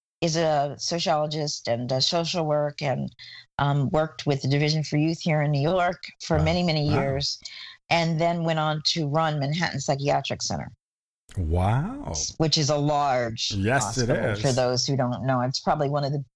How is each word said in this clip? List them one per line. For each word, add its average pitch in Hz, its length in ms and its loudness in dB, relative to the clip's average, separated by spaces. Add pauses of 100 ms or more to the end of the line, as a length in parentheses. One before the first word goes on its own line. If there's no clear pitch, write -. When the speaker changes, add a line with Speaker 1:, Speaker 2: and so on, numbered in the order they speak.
(200)
Speaker 1:
is 160 160 0
a 147 420 2
sociologist 156 880 -2
and 120 220 -2
does 131 180 0
social 170 400 0
work 147 340 -2
and, 135 300 -2 (480)
um, 143 320 2
worked 156 340 0
with 139 180 0
the 135 60 0
Division 151 360 2
for 151 140 0
Youth 160 220 2
here 156 220 2
in 147 80 2
New 143 180 2
York 175 360 0 (180)
for - 140 2
Speaker 2:
Wow. 160 80 4
Speaker 1:
many, 175 180 2
many 156 280 2
Speaker 2:
Wow. 147 100 4
Speaker 1:
years, 139 400 -2 (480)
and 165 320 2
then 170 240 2
went 160 160 0
on 151 220 0 (100)
to 160 160 -2
run 151 320 0
Manhattan 147 400 -2
Psychiatric 139 640 -2
Center. - 280 -6 (680)
Speaker 2:
Wow. 104 760 0 (260)
Speaker 1:
Which 160 200 2
is 143 120 2
a 151 60 2
large 143 760 0
Speaker 2:
Yes, 113 460 0
it 117 100 0
Speaker 1:
hospital, 113 280 0
for 107 120 0
Speaker 2:
is. 127 80 2
Speaker 1:
those 127 300 0
who 139 100 0
don't 123 280 -2
know. 131 160 2
It's 127 200 -2
probably 151 280 0
one 143 160 -2
of 139 80 -2
the 143 120 -4 (100)